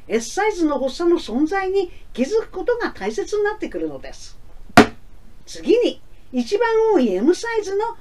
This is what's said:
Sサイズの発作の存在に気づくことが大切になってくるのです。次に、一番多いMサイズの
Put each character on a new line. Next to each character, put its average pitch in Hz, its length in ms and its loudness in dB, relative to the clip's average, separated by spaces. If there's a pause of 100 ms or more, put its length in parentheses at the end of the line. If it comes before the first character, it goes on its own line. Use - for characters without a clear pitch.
S 233 240 0
サ 403 160 2
イ 415 60 2
ズ 339 140 2
の 285 120 0
発 262 180 0
作 339 120 4
の 339 80 6
存 262 300 0
在 381 240 0
に 381 200 2 (220)
気 233 100 -2
づ 427 180 2
く - 80 -10
こ 359 140 -6
と 480 140 2
が 427 140 -2
大 190 200 -4
切 392 260 -2
に 415 60 2
な 415 100 2
っ 427 40 -6
て 349 120 -6
く 339 100 -6
る 311 80 -2
の 277 120 -8
で 135 140 -12
す。 - 240 -14 (1080)
次 330 320 2
に、 370 220 0 (300)
一 254 280 -2
番 466 100 2 (240)
多 349 60 4
い 240 140 4
M 233 200 4
サ 453 240 -4
イ 403 60 0
ズ 392 120 -4
の 453 260 -2